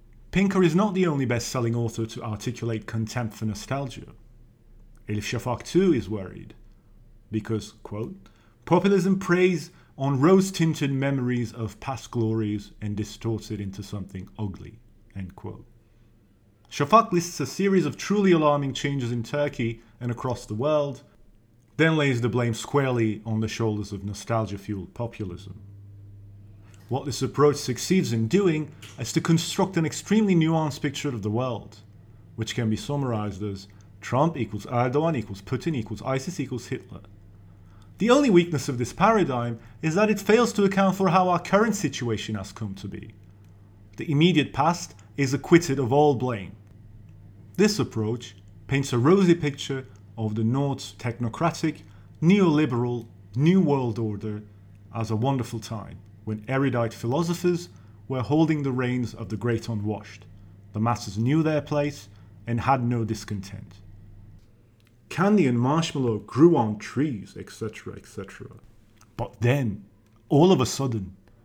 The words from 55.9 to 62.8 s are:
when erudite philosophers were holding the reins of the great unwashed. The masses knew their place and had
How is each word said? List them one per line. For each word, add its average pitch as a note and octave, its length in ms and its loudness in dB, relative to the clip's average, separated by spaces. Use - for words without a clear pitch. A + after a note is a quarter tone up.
when G#2+ 240 -8
erudite B2+ 460 0
philosophers E3+ 720 -2
were C3 140 -4
holding D3+ 400 2
the C3+ 100 0
reins B2 420 -2
of A2+ 140 -10
the G#2+ 80 -6
great A2+ 320 -2
unwashed. G#2+ 560 -6
The G#2+ 80 -4
masses A2 380 -2
knew C3+ 240 2
their D#3 180 2
place D3 480 -4
and A#2 140 -2
had C3 220 2